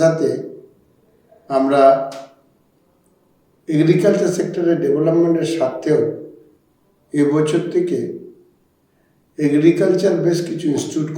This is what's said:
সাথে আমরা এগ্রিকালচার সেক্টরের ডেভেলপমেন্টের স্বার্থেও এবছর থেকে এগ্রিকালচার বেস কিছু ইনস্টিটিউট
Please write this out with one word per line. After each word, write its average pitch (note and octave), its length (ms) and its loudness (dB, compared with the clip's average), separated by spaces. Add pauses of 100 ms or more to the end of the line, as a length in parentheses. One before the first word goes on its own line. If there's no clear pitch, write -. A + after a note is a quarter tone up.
সাথে D#3 260 2 (1200)
আমরা C3+ 320 2 (1900)
এগ্রিকালচার F3 720 2
সেক্টরের E3 460 -2
ডেভেলপমেন্টের E3 720 2
স্বার্থেও D#3+ 460 -2 (1120)
এবছর D3+ 480 0 (120)
থেকে - 240 -2 (1400)
এগ্রিকালচার E3+ 760 2 (100)
বেস E3+ 140 0 (100)
কিছু D#3+ 240 -8
ইনস্টিটিউট D3+ 460 -4